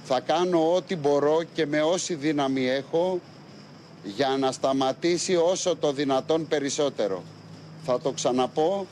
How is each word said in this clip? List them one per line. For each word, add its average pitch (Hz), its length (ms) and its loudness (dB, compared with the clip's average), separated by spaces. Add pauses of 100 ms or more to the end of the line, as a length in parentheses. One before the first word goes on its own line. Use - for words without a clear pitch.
Θα 127 160 0
κάνω 165 540 2
ό,τι 185 220 0
μπορώ 147 480 2 (100)
και 156 120 0
με 151 160 0
όση 175 340 0
δύναμη 135 540 0
έχω 165 500 0 (840)
για 104 240 -2 (120)
να 135 120 2
σταματήσει 139 840 0
όσο 170 400 2
το 147 160 0
δυνατόν 139 560 0
περισσότερο. 131 760 -2 (640)
Θα 127 140 0
το 135 120 -2
ξαναπώ 156 800 0